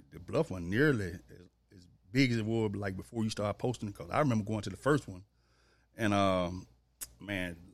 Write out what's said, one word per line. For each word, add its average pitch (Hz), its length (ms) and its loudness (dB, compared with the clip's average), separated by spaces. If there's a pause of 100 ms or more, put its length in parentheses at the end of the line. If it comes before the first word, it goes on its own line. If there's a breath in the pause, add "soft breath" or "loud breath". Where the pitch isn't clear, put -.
(120)
the 80 80 -16
bluff 117 300 -2
wasn't 87 200 -6
nearly 117 360 4
as, 85 120 -8 (580)
as 90 100 -20 (260)
big 131 180 4
as 117 80 2
it 107 80 -2
was, 110 300 2
like, 98 200 -4
before 110 280 -4
you 110 60 0
started 104 280 -2
posting." 117 340 -4
'Cause - 200 -14
I 131 80 2
remember 117 240 4
going 107 180 -2
to 101 80 -6
the 95 60 -8
first 139 320 2
one, 92 160 -12 (720)
and, 104 180 2
um, 92 520 2 (540)
man, 92 360 -6 (180)